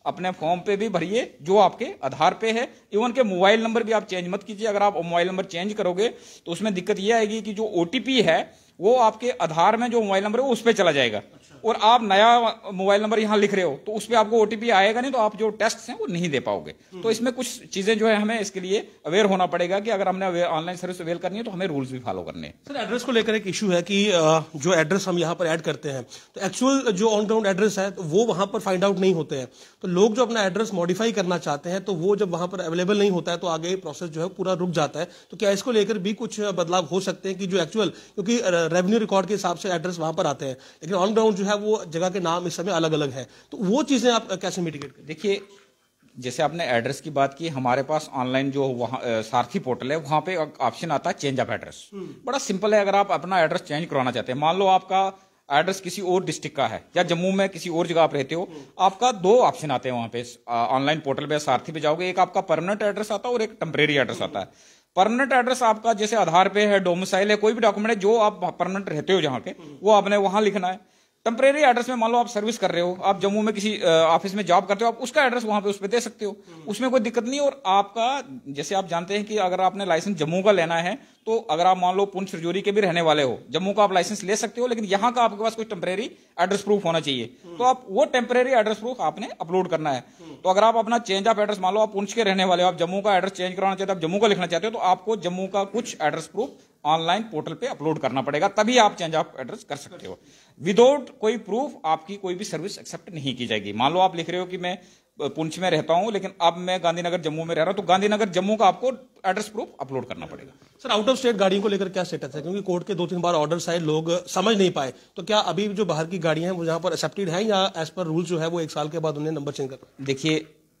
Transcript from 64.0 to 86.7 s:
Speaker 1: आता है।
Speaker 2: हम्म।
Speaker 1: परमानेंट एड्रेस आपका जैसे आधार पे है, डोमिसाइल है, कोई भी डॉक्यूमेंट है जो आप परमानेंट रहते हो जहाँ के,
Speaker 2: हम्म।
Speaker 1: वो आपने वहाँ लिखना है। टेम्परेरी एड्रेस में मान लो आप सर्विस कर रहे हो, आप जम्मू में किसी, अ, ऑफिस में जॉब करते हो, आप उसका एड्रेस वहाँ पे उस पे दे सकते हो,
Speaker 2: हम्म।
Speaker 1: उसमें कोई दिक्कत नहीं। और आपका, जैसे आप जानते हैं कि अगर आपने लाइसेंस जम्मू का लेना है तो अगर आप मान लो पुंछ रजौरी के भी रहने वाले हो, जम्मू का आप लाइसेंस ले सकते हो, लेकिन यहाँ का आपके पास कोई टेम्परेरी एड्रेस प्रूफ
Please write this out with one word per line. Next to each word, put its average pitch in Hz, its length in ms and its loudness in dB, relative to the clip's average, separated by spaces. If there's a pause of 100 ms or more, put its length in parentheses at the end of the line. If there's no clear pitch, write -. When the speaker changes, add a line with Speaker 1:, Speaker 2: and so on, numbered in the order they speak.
Speaker 1:
आता 98 160 -6
है। 92 60 -6
Speaker 2:
हम्म। - 520 -20
Speaker 1:
परमानेंट 233 360 2
एड्रेस 247 300 2
आपका 220 300 2
जैसे 214 240 0
आधार 185 320 4
पे 208 180 2
है, 202 140 4
डोमिसाइल 185 500 0
है, 208 60 4
कोई 214 160 2
भी 226 80 -2
डॉक्यूमेंट 214 340 2
है 196 60 -8
जो 208 160 4
आप 185 440 0
परमानेंट 190 280 -4
रहते 151 240 0
हो 185 80 6
जहाँ 135 200 -2
के, - 100 -12
Speaker 2:
हम्म। 147 320 -18
Speaker 1:
वो 196 80 4
आपने 202 260 6
वहाँ 196 260 2
लिखना 196 260 0
है। - 320 -10 (240)
टेम्परेरी 262 360 4
एड्रेस 240 280 4
में 254 80 -2
मान 226 160 0
लो 240 60 4
आप 240 100 2
सर्विस 220 300 -4
कर 180 120 0
रहे 165 100 0
हो, 180 240 -2
आप 190 160 2
जम्मू 202 220 0
में 214 120 0
किसी, 208 240 -2
अ, 180 80 0
ऑफिस 165 480 4
में 202 120 -4
जॉब 180 200 4
करते 202 180 0
हो, 233 60 4
आप 233 80 -6
उसका 269 260 2
एड्रेस 240 200 0
वहाँ 208 160 0
पे 196 80 -2
उस 202 100 -2
पे 196 100 -6
दे 233 120 2
सकते 220 240 -10
हो, 202 120 -6 (180)
Speaker 2:
हम्म। 160 160 -12
Speaker 1:
उसमें 233 200 -2
कोई 254 100 4
दिक्कत 226 240 -2
नहीं। 269 160 -4
और 277 260 -2
आपका, 220 560 2 (260)
जैसे 143 260 -6
आप 190 140 -2
जानते 175 260 -4
हैं 208 100 -2
कि 214 120 -6
अगर 185 240 0
आपने 190 240 0
लाइसेंस 175 320 0
जम्मू 165 260 -2
का 208 100 6
लेना 170 240 2
है 175 180 -2 (320)
तो 226 100 0
अगर 175 300 0
आप 185 120 4
मान 180 180 0
लो 196 100 2
पुंछ 196 280 -8
रजौरी 170 260 -4
के 202 120 -2
भी 208 80 2
रहने 175 200 2
वाले 151 220 4
हो, 117 160 0 (120)
जम्मू 185 220 -2
का 208 120 4
आप 190 80 2
लाइसेंस 185 320 0
ले 202 120 0
सकते 233 240 -6
हो, 247 60 0
लेकिन 226 180 -4
यहाँ 196 280 0
का 240 100 0
आपके 208 200 0
पास 226 120 -2
कोई 226 100 -8
टेम्परेरी 190 460 -6 (300)
एड्रेस 196 220 0
प्रूफ 208 220 0